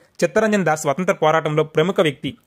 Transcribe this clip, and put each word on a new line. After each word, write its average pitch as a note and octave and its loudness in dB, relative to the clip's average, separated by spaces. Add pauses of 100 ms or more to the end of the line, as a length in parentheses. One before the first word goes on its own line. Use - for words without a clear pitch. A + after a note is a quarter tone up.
(240)
చిత్తరంజన్ G#3 0
దాస్ D#3 0
స్వతంత్ర F3+ -2
పోరాటంలో D#3 0
ప్రముఖ D#3+ 0
వ్యక్తి. C#3+ -2 (100)